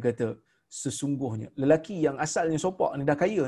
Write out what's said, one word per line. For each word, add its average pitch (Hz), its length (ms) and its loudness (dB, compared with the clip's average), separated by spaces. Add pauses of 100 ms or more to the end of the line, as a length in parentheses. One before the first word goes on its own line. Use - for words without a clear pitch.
kata, 117 200 0 (560)
"Sesungguhnya," 131 680 -4 (140)
lelaki 160 340 4 (100)
yang 139 100 0 (100)
asalnya 165 380 0
sopak 190 320 0
ni, 139 140 -4
dah 143 120 2
kaya 190 260 2